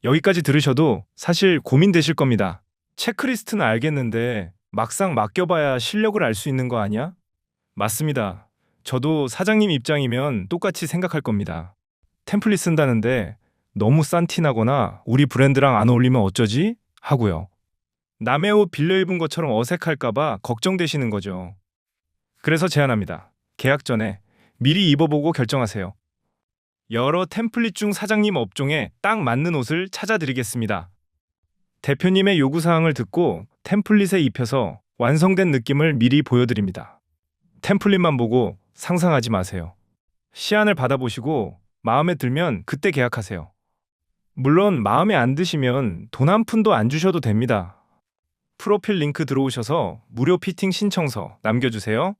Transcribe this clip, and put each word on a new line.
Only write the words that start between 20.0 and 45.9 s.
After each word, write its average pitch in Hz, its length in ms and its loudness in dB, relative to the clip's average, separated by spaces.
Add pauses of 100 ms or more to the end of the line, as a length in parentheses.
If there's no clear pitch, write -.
봐 131 300 -2
걱정되시는 151 680 -4
거죠. 95 440 -8 (880)
그래서 160 260 0
제안합니다. 113 640 -2 (240)
계약 139 280 0
전에 107 360 -4 (380)
미리 160 320 2
입어보고 151 420 2
결정하세요. 113 600 -4 (960)
여러 139 340 0
템플릿 220 500 -4
중 208 180 -2
사장님 208 440 0
업종에 135 540 -2 (100)
딱 220 200 0
맞는 147 340 0
옷을 156 340 -2
찾아드리겠습니다. 127 1000 -4 (880)
대표님의 190 580 2
요구사항을 160 560 2
듣고 113 520 -2 (180)
템플릿에 196 560 2
입혀서 123 600 -2 (180)
완성된 170 520 4
느낌을 139 440 2
미리 123 280 4
보여드립니다. 120 800 0 (640)
템플릿만 190 540 2
보고 120 420 0 (160)
상상하지 160 560 0
마세요. 90 440 -4 (580)
시안을 208 440 0
받아보시고 127 840 -4 (240)
마음에 151 320 0
들면 131 520 -2
그때 165 260 -2
계약하세요. 117 580 -4 (840)
물론 156 480 4
마음에 147 340 2
안 127 180 4
드시면 131 800 -2